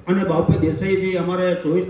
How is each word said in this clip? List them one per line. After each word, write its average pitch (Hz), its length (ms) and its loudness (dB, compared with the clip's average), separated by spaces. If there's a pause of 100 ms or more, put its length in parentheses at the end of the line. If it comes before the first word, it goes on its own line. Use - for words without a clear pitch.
અને 190 160 2
બાબુભાઈ 160 360 2
દેસાઈ 160 360 0
જે 185 220 0
અમારે 180 380 0
ચોવીસ 170 340 -2